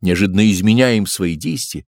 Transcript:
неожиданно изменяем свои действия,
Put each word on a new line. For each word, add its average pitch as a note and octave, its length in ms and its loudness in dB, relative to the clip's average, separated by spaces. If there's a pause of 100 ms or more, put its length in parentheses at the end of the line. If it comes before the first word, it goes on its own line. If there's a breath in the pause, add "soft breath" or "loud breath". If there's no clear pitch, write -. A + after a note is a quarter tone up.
неожиданно F#2+ 480 2
изменяем A2 560 2
свои F2 280 -4
действия, C#3 520 -8 (100)